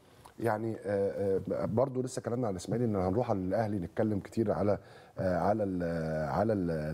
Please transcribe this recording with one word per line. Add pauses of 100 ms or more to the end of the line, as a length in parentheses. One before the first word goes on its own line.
(400)
يعني،
آه، (120)
آه،
برضو
لسه
كلامنا
على
الإسماعيلي،
إن
هنروح
على
الأهلي
نتكلم
كتير
على، (400)
آه،
على
ال-،
على
ال-، (240)